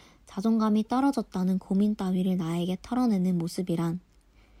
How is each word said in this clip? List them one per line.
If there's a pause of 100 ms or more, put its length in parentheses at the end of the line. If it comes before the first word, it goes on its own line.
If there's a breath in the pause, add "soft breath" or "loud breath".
(240 loud breath)
자존감이
떨어졌다는
고민
따위를
나에게
털어내는
모습이란, (600 soft breath)